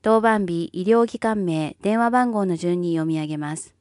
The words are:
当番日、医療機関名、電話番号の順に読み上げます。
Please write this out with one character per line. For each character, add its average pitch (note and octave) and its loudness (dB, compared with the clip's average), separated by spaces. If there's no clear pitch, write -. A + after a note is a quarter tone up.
当 A3 4
番 G#3+ 2
日、 E3+ -4
医 F#3 -6
療 A#3 6
機 - -10
関 G#3+ -2
名、 D#3 -2
電 A3 0
話 A#3 2
番 B3 2
号 G3+ -2
の F3 0
順 F3 -2
に E3+ -2
読 D#3+ -2
み D#3+ -2
上 D3+ -4
げ D3+ -6
ま D3+ -6
す。 - -18